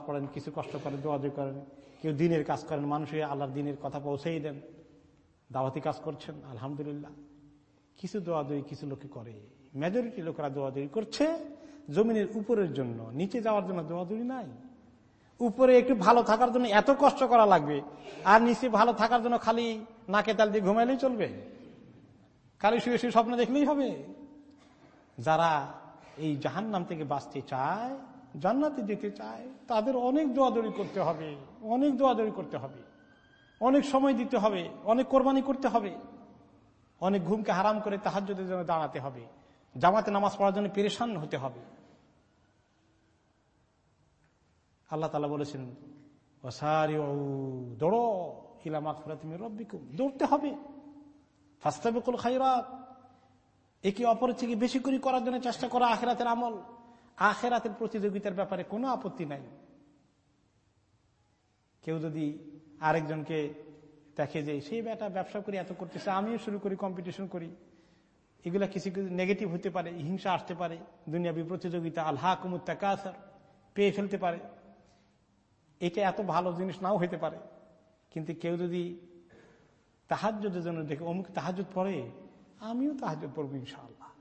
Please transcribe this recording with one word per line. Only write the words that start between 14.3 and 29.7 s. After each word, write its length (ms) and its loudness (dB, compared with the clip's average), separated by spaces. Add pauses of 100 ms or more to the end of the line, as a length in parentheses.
উপরে 380 8
একটু 180 8
ভালো 280 8
থাকার 300 4
জন্য 140 2
এত 320 6
কষ্ট 240 6
করা 220 8
লাগবে, 360 6 (440)
আর 160 10
নিচে 280 4
ভালো 240 6
থাকার 300 4
জন্য 160 2
খালি 460 0 (240)
নাকে 240 2
তাল 180 6
দিয়ে 120 2
ঘুমাইলেই 340 4
চলবে? 560 -2 (1080)
খালি 200 4
শুয়ে 180 2
শুয়ে 140 0
স্বপ্ন 240 4
দেখলেই 300 4
হবে? 380 0 (1160)
যারা 540 2 (440)
এই 180 0
জাহান্নাম 500 -2
থেকে 180 -6
বাঁচতে 380 -4
চায়, 560 -4 (420)
জান্নাতে 420 0
যেতে 300 -4
চায়, 360 -12 (200)
তাদের 300 2